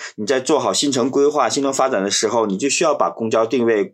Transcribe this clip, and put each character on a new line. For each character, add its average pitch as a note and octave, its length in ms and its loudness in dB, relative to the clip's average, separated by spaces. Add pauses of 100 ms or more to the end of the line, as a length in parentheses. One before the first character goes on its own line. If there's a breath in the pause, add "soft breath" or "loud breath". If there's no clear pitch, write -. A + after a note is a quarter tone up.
(160 loud breath)
你 - 80 -6
在 C3+ 160 0
做 C#3 200 2
好 G#2 120 0
新 C#3 180 0
城 B2+ 200 0
规 C#3+ 160 2
划、 C#3+ 220 2
新 C#3 140 -2
城 C3+ 100 -2
发 C3+ 160 0
展 G#2 140 0
的 G2+ 80 0
时 G#2+ 180 0
候， A2 180 2
你 F#2+ 100 -2
就 C#3 120 -2
需 E3+ 160 0
要 D3+ 100 2
把 F2+ 160 0
公 A2 180 -6
交 F#3+ 160 2
定 B2 220 0
位 G#2+ 280 2